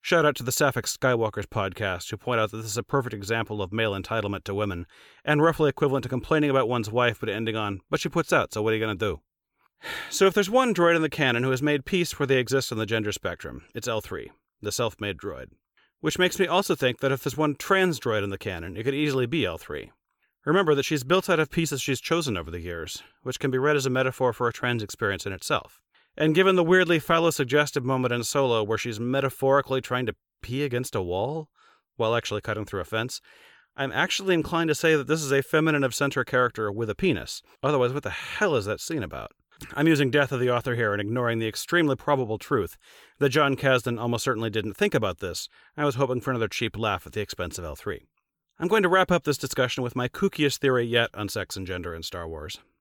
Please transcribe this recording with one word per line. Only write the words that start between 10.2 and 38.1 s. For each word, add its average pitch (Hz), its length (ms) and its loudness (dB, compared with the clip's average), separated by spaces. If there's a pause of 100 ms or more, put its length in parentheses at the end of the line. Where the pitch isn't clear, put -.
if 185 80 4
there's 202 160 2
one 247 240 4
droid 170 220 6
in 160 60 2
the 156 60 0
canon 127 340 2
who 131 80 2
has 127 120 0
made 147 220 2
peace 175 340 -2
where 139 80 0
they 131 120 4
exist 127 340 0
on 110 60 -4
the 110 80 0
gender 104 260 -2
spectrum, 80 520 -8 (100)
it's 120 140 -8
L 110 120 -2
three, 78 300 -10 (300)
the 104 120 -6
self-made 104 460 -4
droid. 65 280 -10 (540)
Which 151 180 -2
makes 180 200 2
me 185 80 4
also 180 280 2
think 123 260 0
that 135 120 2
if 135 100 -2
there's 127 140 -4
one 151 180 0
trans 185 460 2
droid 107 240 0
in 101 60 -4
the 98 80 -6
canon, 90 380 -6
it 110 60 -8
could 135 120 -2
easily 135 320 0
be 123 180 -2
L 82 140 -4
three. - 340 -10 (520)
Remember 156 300 4
that 139 100 0
she's 143 200 -2
built 180 260 2
out 165 80 4
of 156 120 0
pieces 151 300 -2
she's 135 200 -2
chosen 147 360 -2
over 82 140 -8
the 85 100 -8
years, 85 420 -10 (200)
which 127 160 -8
can 135 140 -2
be 131 60 0
read 147 180 2
as 135 100 0
a 131 40 0
metaphor 127 420 0
for 120 160 0
a 113 40 -2
trans 120 300 -2
experience 98 440 -4
in 101 60 -6
itself. - 480 -6 (360)
And 156 180 2
given 190 220 6
the 175 80 6
weirdly 175 340 6
phallo-suggestive 147 840 2
moment 127 280 2
in 120 120 -2
Solo 123 400 2
where 107 120 0
she's 110 220 -4
metaphorically 135 840 0
trying 127 260 -4
to 107 100 -6 (260)
pee 131 220 -4
against 127 320 -4
a 101 40 0
wall 110 480 -4 (480)
while 113 200 2
actually 104 240 -4
cutting 107 240 -4
through 95 160 -6
a 85 40 -4
fence, 113 360 -4 (560)
I'm 139 160 -4
actually 185 420 0
inclined 165 340 0
to 147 60 2
say 160 220 2
that 131 100 -2
this 156 160 0
is 139 100 -2
a 135 100 4
feminine 156 420 2
of 120 100 0
center 135 300 0
character 117 460 0
with 107 200 -4
a 98 40 -2
penis. 117 460 -2 (220)
Otherwise, 127 300 2
what 143 100 -6
the 98 80 -6